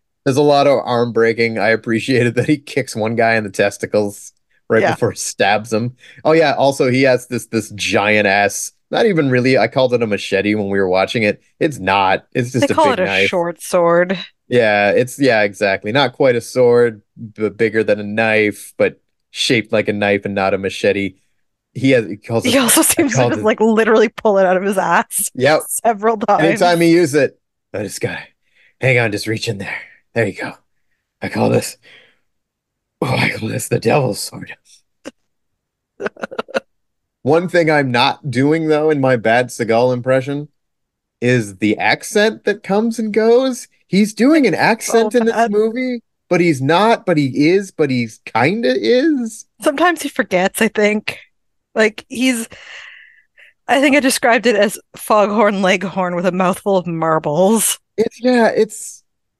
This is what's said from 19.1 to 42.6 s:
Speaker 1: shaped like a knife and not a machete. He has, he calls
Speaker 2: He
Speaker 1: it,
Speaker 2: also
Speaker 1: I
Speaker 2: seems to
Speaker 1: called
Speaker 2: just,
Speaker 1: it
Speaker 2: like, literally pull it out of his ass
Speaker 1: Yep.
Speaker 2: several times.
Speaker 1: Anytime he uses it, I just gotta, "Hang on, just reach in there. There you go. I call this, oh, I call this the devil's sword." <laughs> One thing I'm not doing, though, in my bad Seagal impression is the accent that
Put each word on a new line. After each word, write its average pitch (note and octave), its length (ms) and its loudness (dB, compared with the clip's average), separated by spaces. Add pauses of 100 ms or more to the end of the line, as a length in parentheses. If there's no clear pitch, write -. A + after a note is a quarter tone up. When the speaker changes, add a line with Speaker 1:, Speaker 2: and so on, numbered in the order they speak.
Speaker 1:
shaped - 420 -2
like G#2+ 160 0
a G#2 40 -2
knife G2+ 300 0
and G2+ 120 -6
not F#2+ 180 0
a G2 40 0
machete. G2 580 -2 (580)
He C3+ 180 0
has, F3 140 2
he G2 120 -10
calls A#2 280 -4
Speaker 2:
He B3 100 0
Speaker 1:
it, C#4 40 2
Speaker 2:
also B3 220 2
Speaker 1:
I - 20 0
Speaker 2:
seems C#4+ 300 0
to - 40 -2
Speaker 1:
called - 140 2
Speaker 2:
just, G#3+ 100 -4
Speaker 1:
it G#3 40 -4
Speaker 2:
like, G#3+ 140 0
literally A3 500 2
pull G#3 280 0
it F#3+ 80 4
out F#3 120 2
of F3+ 60 -2
his G3 140 -2
ass F3+ 560 -2
Speaker 1:
Yep. D3 280 2 (220)
Speaker 2:
several A3 340 0
times. G3+ 260 2
Speaker 1:
Anytime F3 380 2
he E3+ 100 4
uses E3 240 2
it, C#3+ 240 0 (340)
I G2 100 -6
just F#2+ 160 -10
gotta, F2 220 -6 (580)
"Hang B2 200 2
on, A#2 120 0
just G2+ 140 -6
reach A2 220 -6
in G#2+ 100 -6
there. F#2+ 220 -10 (340)
There A2+ 140 0
you F#3 120 -6
go. - 140 -8 (720)
I F#2+ 60 -8
call A2 200 -2
this, A2+ 280 -2 (1200)
oh, C3+ 60 -2
I B2+ 240 -2
call G#2+ 180 -8
this - 200 -8
the A#2 100 -2
devil's C3 400 0
sword." - 360 -14 (1400)
<laughs> - 40 -10 (1160)
One E3 260 0
thing E3 240 2
I'm C#3+ 200 2
not B2+ 380 0
doing, D3 380 0
though, D3+ 220 2
in D3+ 100 0
my C3 160 2
bad A#2 320 0
Seagal A#2+ 460 0
impression C3 560 -4 (720)
is A#2 360 0
the G#2 200 0
accent G#3 680 0
that G#3 200 -4